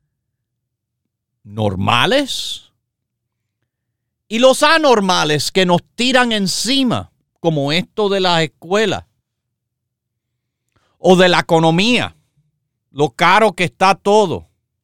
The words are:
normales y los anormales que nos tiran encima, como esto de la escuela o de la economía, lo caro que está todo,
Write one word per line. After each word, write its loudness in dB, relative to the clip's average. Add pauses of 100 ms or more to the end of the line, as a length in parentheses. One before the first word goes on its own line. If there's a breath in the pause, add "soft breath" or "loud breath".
(1400)
normales -4 (1500)
y -6
los 4
anormales 0
que 0
nos 0 (120)
tiran 0
encima, -2 (300)
como -2
esto -4
de -2
la 0
escuela -2 (1900)
o 4
de 4
la 2
economía, 0 (720)
lo -4
caro 2
que -4
está 0
todo, -2 (340)